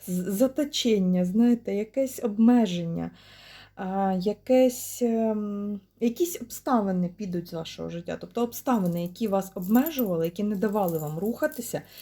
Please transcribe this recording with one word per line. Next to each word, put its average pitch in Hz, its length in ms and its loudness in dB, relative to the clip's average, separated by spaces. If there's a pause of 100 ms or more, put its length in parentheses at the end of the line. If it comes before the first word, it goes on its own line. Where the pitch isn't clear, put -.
з-, 180 260 -2
заточення, 208 920 2
знаєте, 226 500 2
якесь 240 500 -2
обмеження, 185 840 2 (720)
а, 190 380 0
якесь, 247 840 2
ем, 208 800 -2 (200)
якісь 240 420 -2
обставини 196 640 0
підуть 175 400 -8
з - 40 -20
вашого 165 380 -10
життя. 170 300 -8
Тобто 180 220 -6
обставини, 196 600 -2
які 175 260 -4
вас 190 260 -2
обмежували, 214 720 2
які 175 200 -4
не 208 120 0
давали 190 420 0
вам 156 200 -6
рухатися, 233 640 -4 (200)